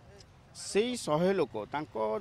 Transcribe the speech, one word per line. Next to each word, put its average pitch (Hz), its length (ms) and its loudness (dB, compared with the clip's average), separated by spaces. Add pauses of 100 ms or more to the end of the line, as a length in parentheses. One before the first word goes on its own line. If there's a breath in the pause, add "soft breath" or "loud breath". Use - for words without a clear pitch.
(560)
ସେଇ 233 400 0
ଶହେ 175 380 2
ଲୋକ 160 200 0 (120)
ତାଙ୍କ 147 300 -8 (260)